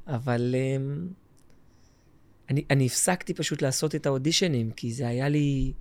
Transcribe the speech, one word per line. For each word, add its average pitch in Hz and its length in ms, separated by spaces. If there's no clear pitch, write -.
אבל, 123 520
אמ, 135 500
אני, 143 200
אני 135 160
הפסקתי - 480
פשוט 151 280
לעשות 147 320
את 147 120
האודישנים, 135 640
כי 117 220
זה 123 160
היה 127 200
לי... 143 520